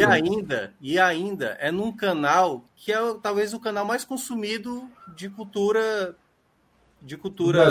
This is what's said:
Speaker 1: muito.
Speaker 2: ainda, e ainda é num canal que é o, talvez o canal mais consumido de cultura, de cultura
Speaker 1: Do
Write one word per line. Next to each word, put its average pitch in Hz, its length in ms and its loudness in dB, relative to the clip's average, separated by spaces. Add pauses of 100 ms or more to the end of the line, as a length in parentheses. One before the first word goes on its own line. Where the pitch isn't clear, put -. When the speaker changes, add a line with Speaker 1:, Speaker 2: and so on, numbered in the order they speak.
Speaker 1:
muito. 208 80 6
Speaker 2:
ainda, 160 680 0
e 147 180 -4
ainda 175 640 0
é 147 120 -2
num 208 200 -2
canal 160 720 2 (100)
que - 200 -6
é 220 80 0
o, 233 140 -2
talvez 208 380 -2
o 226 60 -8
canal 208 240 -4
mais 233 220 -4
consumido 240 840 -8 (280)
de 185 140 -12
cultura, 208 840 -2 (840)
de 139 160 -14
cultura 170 480 2
Speaker 1:
Do - 60 -